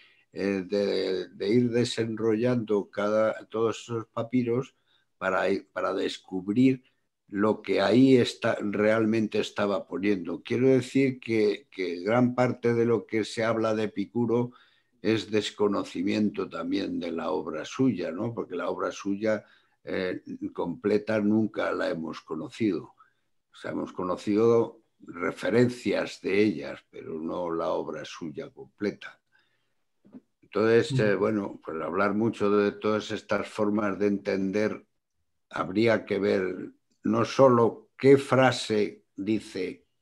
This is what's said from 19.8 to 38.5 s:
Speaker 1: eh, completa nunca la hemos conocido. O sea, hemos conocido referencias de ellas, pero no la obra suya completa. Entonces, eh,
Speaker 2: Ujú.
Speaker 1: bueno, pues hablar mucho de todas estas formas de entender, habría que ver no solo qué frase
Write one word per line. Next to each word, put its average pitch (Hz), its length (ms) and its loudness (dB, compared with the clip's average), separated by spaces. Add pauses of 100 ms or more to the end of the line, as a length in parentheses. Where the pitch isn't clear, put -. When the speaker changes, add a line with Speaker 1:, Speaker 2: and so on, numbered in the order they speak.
Speaker 1:
eh, 92 380 -4 (300)
completa 104 680 0
nunca 104 520 0
la 87 180 -2
hemos 80 300 -8
conocido. 80 760 -4 (580)
O - 40 -20
sea, - 160 -10
hemos 82 200 -8
conocido 107 880 2 (200)
referencias 92 1200 0
de 95 200 2
ellas, 71 380 0 (100)
pero 80 300 -12
no 87 300 -6
la 82 200 -2
obra 76 340 -6
suya 76 460 -12
completa. - 680 -10 (1200)
Entonces, 113 560 2
eh, 107 140 2
Speaker 2:
Ujú. 92 80 0
Speaker 1:
bueno, 104 440 -2
pues 80 180 -8
hablar 95 320 0
mucho 107 360 0
de 101 220 4
todas 107 380 -2
estas 101 380 -4
formas 104 500 -2
de 101 80 0
entender, 98 800 -2 (640)
habría 107 540 2
que 101 140 -2
ver 95 540 0 (320)
no 110 200 0
solo 120 760 4
qué 135 180 8
frase 120 880 0 (100)